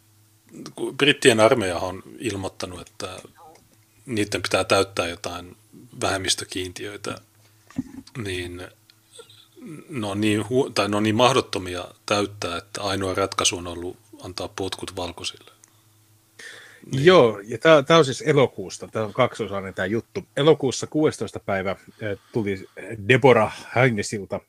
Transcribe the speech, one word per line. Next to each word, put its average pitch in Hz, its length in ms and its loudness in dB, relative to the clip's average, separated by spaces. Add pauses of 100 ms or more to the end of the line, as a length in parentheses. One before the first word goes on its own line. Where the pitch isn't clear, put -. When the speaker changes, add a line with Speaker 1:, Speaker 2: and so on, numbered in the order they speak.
(760)
Speaker 1:
kun 117 220 -8
brittien 139 440 4
armeijahan 95 480 4
on 92 140 -10 (160)
ilmoittanut, 95 640 -8
että 92 380 -14 (880)
niiden 104 360 -2
pitää 95 220 0
täyttää 95 440 2
jotain 87 480 -10 (440)
vähemmistökiintiöitä, 98 1200 -6 (1000)
niin 90 460 -8 (1300)
ne 120 180 -6
on 98 140 -4
niin 107 300 2
hu-, 127 240 2
tai 101 140 2
ne 104 80 0
on 104 60 2
niin 107 120 2
mahdottomia 101 760 2 (180)
täyttää, 101 500 -2
että - 260 -10
ainoa 98 320 -2
ratkaisu 98 420 0
on 87 100 -8
ollut 85 300 -10 (260)
antaa 90 260 -10
potkut - 480 -8
valkoisille. - 580 -10 (1400)
Niin. 139 120 2
Speaker 2:
Joo, 127 360 8
ja 110 180 -8
tää, 160 240 6
tää 165 160 6
on 151 60 8
siis 127 180 -6
elokuusta, 110 640 0
tää 110 160 -4
on 101 80 -8
kaksiosainen 98 640 -2
tää 95 120 -4
juttu. 104 380 -4 (120)
Elokuussa 139 500 2
kuudestoista 139 540 -2
päivä, 95 360 -2 (260)
ö, 101 140 -6 (160)
tuli 101 340 -4 (420)
Deborah 120 640 6
Hainesilta 104 800 0